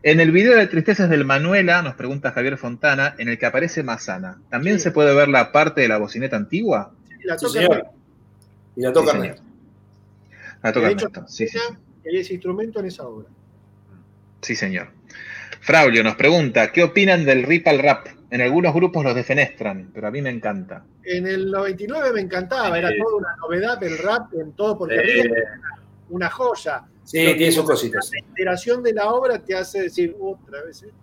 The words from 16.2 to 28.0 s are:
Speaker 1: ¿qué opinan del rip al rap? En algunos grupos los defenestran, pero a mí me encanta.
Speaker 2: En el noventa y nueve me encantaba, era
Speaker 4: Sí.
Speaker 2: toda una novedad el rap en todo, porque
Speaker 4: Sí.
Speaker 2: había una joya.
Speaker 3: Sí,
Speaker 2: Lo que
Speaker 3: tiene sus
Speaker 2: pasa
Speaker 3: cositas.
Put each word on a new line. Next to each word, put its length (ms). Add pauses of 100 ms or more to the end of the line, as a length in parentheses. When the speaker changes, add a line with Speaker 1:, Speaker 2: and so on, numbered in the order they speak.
Speaker 1:
¿qué 100
opinan 400
del 200
rip 240
al 120
rap? 280 (220)
En 120
algunos 320
grupos 320
los 100
defenestran, 800
pero 140
a 40
mí 100
me 100
encanta. 520 (220)
Speaker 2:
En 220
el 240
noventa 320
y 40
nueve 240
me 100
encantaba, 560
era 120
Speaker 4:
Sí. 120
Speaker 2:
toda 160
una 200
novedad 460
el 160
rap 340
en 200
todo, 240
porque 180
Speaker 4:
Sí. 260
Speaker 2:
había 120 (760)
una 200
joya. 520 (220)
Speaker 3:
Sí, 200
Speaker 2:
Lo 80
que 40
Speaker 3:
tiene 160
sus 120
Speaker 2:
pasa 100
Speaker 3:
cositas. 320